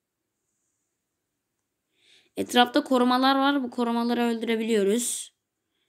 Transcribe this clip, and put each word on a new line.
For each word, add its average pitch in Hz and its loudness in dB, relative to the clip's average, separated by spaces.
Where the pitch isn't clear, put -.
Etrafta 240 2
korumalar 254 2
var. 277 0
Bu 240 -6
korumaları 240 -2
öldürebiliyoruz. 226 -2